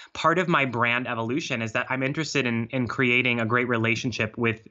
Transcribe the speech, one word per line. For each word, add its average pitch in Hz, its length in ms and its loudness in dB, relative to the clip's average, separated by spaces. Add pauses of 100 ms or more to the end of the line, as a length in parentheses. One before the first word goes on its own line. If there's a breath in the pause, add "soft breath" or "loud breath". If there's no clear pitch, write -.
(140 loud breath)
part 165 260 2
of 180 80 0
my 156 160 4
brand 120 420 0
evolution 117 560 -4
is 110 120 -4
that 123 160 -2
I'm 131 120 -2
interested 147 440 -2
in, 117 220 0
in 127 200 -2
creating 123 540 2
a 113 40 0
great 120 220 0
relationship 113 720 0
with 117 340 0